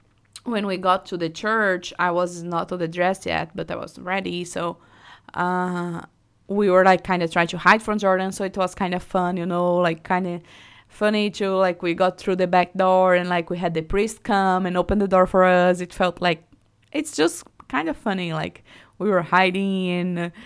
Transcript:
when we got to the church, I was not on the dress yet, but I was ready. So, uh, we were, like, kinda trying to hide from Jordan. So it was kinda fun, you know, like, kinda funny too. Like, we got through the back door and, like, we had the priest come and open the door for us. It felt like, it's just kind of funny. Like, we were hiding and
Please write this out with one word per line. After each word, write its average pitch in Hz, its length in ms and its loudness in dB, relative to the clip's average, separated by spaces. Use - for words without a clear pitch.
when 214 220 -4
we 185 100 -4
got 185 300 0
to 185 100 -8
the 165 120 -4
church, 196 680 -2
I 180 120 0
was 175 320 -2
not 170 280 -6
on 180 80 -4
the 170 80 -2
dress 180 380 -2
yet, 160 280 -4
but 165 160 -8
I 175 60 -8
was - 240 -12
ready. 180 460 -6
So, 170 320 -8
uh, 180 680 -4
we 202 200 0
were, 185 140 6
like, 185 220 6
kinda 175 220 -2
trying 170 200 0
to 175 100 -8
hide 196 240 4
from 214 160 -2
Jordan. 190 360 0
So 202 100 -6
it 190 140 -6
was 185 180 -2
kinda 180 240 -2
fun, 180 380 -2
you 175 80 -4
know, 175 320 0
like, 165 300 0
kinda 180 340 -2
funny 214 400 0
too. 190 260 -2
Like, 185 260 2
we 175 120 0
got 185 240 0
through 190 180 -2
the 185 120 2
back 180 280 2
door 185 400 4
and, 180 140 0
like, 175 200 -2
we 180 80 -4
had 170 160 -2
the 160 80 -2
priest 202 420 -2
come 190 420 0
and 180 120 -2
open 190 220 0
the 196 80 2
door 185 180 6
for 185 200 4
us. 180 340 4
It 180 140 -10
felt 180 280 -2
like, 170 220 -2
it's 311 240 -6
just 330 300 0
kind 302 200 -4
of 285 80 -4
funny. 185 360 -4
Like, 156 300 -8
we 196 100 -2
were 185 120 2
hiding 185 680 2
and 175 420 -4